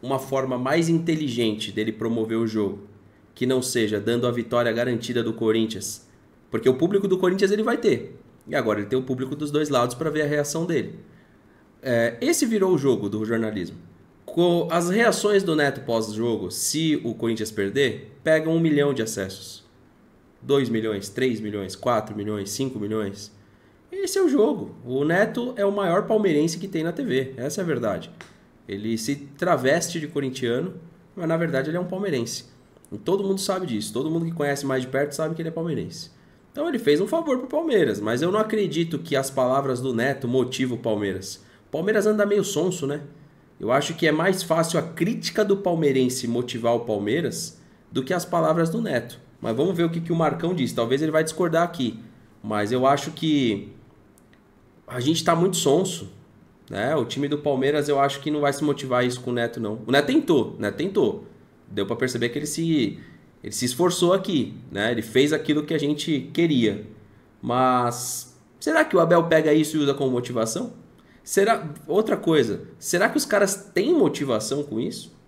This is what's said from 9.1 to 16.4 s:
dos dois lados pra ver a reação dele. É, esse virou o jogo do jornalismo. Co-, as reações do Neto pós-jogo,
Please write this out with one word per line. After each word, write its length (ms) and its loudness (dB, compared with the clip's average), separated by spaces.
dos 160 -6
dois 200 0
lados 260 2
pra 140 -2
ver 140 -2
a 40 0
reação 380 -2
dele. 340 -4
É, 380 0
esse 260 0
virou 280 2
o 40 4
jogo 300 2
do 160 -2
jornalismo. 540 -4
Co-, 440 2
as 200 0
reações 520 4
do 140 0
Neto 300 0
pós-jogo, 640 -2